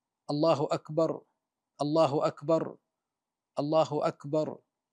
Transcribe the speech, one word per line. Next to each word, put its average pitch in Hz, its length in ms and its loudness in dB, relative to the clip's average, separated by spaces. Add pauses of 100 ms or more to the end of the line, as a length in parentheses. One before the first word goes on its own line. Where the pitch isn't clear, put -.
(300)
الله 151 420 2
أكبر، 156 500 -2 (600)
الله 151 460 2
أكبر. 156 500 -2 (840)
الله 147 480 0
أكبر، 147 520 -4 (340)